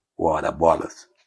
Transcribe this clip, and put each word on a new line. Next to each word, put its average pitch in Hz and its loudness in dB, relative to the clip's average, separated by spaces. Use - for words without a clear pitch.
ora 78 -2
bolas. - 0